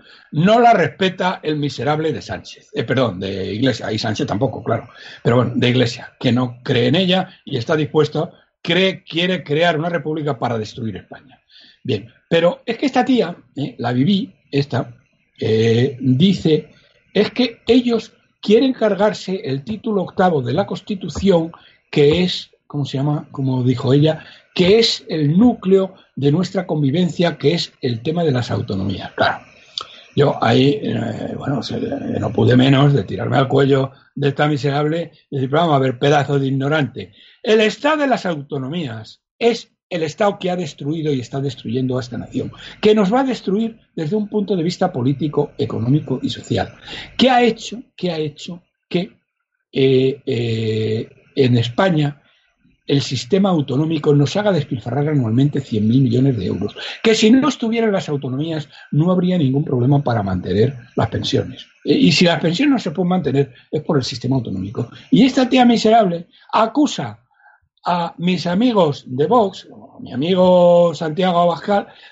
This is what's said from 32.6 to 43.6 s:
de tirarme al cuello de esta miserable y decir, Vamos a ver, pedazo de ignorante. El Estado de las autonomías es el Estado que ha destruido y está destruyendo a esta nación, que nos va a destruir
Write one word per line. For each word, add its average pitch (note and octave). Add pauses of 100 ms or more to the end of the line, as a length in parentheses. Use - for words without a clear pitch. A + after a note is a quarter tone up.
de A#2
tirarme A2+
al C3+
cuello C3+ (240)
de C#3
esta D3+
miserable D3+ (200)
y C#3+
decir, C3
Vamos D#3
a C3+
ver, C3
pedazo C#3+
de C3+
ignorante. C3+ (280)
El A3
Estado C#4+
de C#4+
las A#3+
autonomías C#3 (160)
es A#3 (180)
el E3+
Estado G3
que F3+
ha F3+
destruido D#3
y B2+
está C3+
destruyendo B2+
a A#2+
esta A2+
nación, G2 (300)
que G#3+
nos G#3
va C4
a -
destruir A3+ (160)